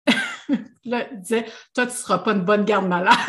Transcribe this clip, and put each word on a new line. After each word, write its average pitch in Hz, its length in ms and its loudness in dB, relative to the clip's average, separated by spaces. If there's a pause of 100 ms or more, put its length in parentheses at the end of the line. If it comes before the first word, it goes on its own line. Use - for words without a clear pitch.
<laughs> - 420 0
Puis 277 120 0 (260)
là, 240 260 -4
il 226 80 -14
disait, « 226 260 -2 (300)
Toi, 247 120 0
tu 240 60 -10
seras 185 260 -2
pas 220 120 -2
une 196 140 0
bonne 208 180 4
garde-malade. » 190 540 2 (120)